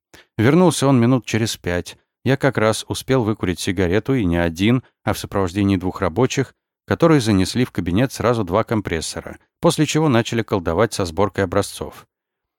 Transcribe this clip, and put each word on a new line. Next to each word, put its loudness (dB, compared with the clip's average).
Вернулся 4
он 4
минут 2
через -4
пять. -6
Я 0
как 0
раз 0
успел -2
выкурить -2
сигарету, 0
и 0
не 2
один, 0
а -4
в -4
сопровождении -2
двух -4
рабочих, -2
которые 4
занесли 0
в -12
кабинет -2
сразу 0
два 0
компрессора, -6
после 2
чего 0
начали 0
колдовать 0
со -2
сборкой -2
образцов. -6